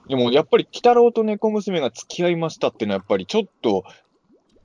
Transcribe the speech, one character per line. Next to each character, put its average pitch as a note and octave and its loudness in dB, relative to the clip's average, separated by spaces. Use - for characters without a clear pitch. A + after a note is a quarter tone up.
で C3+ -4
も A#2+ 2
や D3 4
っ - -4
ぱ A#3+ 2
り - 0
鬼 - -16
太 A#3+ 4
郎 A#3+ 4
と A3+ -2
猫 G#3+ -4
娘 G3 -2
が A#2+ -2
付 - -20
き - -6
合 F3 2
い F3 0
ま E3 -4
し - -16
た C3+ 0
っ - -14
て - -6
い - -6
う - -
の G#2 -2
は G2 -2
や - -18
っ - -20
ぱ - 0
り - -4
ち - -8
ょ A3 0
っ - -2
と、 G2 0